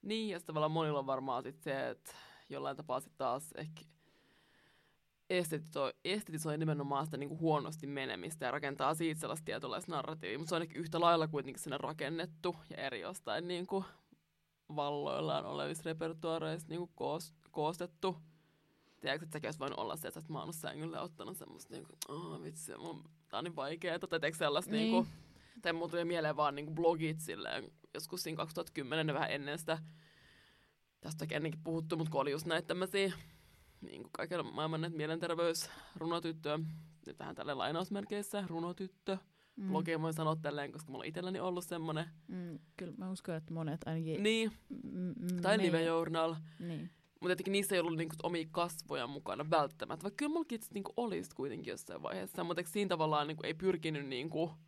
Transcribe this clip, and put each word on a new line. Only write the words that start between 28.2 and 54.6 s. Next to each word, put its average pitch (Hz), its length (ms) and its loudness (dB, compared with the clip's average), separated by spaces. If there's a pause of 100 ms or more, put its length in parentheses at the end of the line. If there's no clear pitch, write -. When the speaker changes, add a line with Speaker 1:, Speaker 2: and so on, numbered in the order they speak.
Speaker 1:
siinä 160 140 -2
kaksituhatta 160 360 -4
kymmenen 156 360 2
ja 147 60 2
vähän 147 160 2
ennen 143 280 -2
sitä, 160 200 0 (1200)
tästä 160 240 -6
on 151 120 -2
ennenkin 160 280 -2
puhuttu, 165 320 0
mut 160 120 2
kun 147 120 2
oli 139 100 2
just 151 160 -2
näitä 165 200 0
tämmösiä, 185 460 2 (680)
niinku - 320 -12
kaiken - 340 -2
maailman 156 340 0
näitä 170 160 -2
mielenterveysrunotyttöjä, 165 1600 0 (480)
nyt - 120 -10
vähän 143 160 -6
tälleen 139 240 -4
lainausmerkeissä, 202 880 0
runotyttö, 175 720 -4 (380)
Speaker 2:
Mm. 196 120 -4
Speaker 1:
blogia 175 340 2
voin 160 120 2
sanoa 160 220 2
tälleen, 147 360 -2
koska 156 180 -12
mulla 131 120 -6
on - 60 -4
itselläni 180 320 -2
ollut 180 240 0
semmonen. 160 460 -2 (180)
Speaker 2:
Mm, 175 300 -6 (180)
kyllä 180 220 -6
mä 185 120 -4
uskon, 180 240 -4
että 160 200 -6
monet 160 320 -2
ainakin 160 360 0
Speaker 1:
Niin. 220 300 6 (300)
Speaker 2:
m-, 180 320 -2 (200)
m-, 180 80 0
Speaker 1:
Tai 190 160 8
Speaker 2:
meidän 175 220 6
Speaker 1:
Live 165 80 6
Journal. 165 460 4 (240)
Speaker 2:
Niin. 170 320 -4 (300)
Speaker 1:
Mut 180 100 2
jotenkin 185 220 2
niissä 196 220 4
ei 180 60 6
ollut 165 160 4
niinku 160 260 0
omia 170 280 2
kasvoja 160 560 0
mukana 139 440 -2
välttämättä, 156 520 4
vaikka 202 140 -4
kyllä 294 160 0
mullakin 311 300 0
sit - 120 -14
niinku 202 220 -4
oli 190 280 0
sit - 100 -14
kuitenkin - 360 -4
jossain - 320 -8
vaiheessa. 185 420 -2
Mut 170 140 0
eikö 170 120 -4
siinä 202 180 2
tavallaan 156 400 4
niinku 156 180 -4
ei 151 80 0
pyrkinyt 160 520 2
niinku 151 460 0 (140)